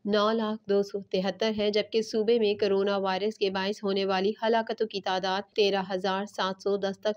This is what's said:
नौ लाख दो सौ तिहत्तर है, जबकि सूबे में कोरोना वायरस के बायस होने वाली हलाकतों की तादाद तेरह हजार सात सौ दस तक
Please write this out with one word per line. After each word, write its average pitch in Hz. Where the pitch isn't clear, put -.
नौ 208
लाख 220
दो 202
सौ 202
तिहत्तर 190
है, 208
जबकि 208
सूबे 220
में 208
कोरोना 202
वायरस 190
के 196
बायस 190
होने 196
वाली 196
हलाकतों 226
की 208
तादाद 190
तेरह 196
हजार 190
सात 190
सौ 202
दस 196
तक 214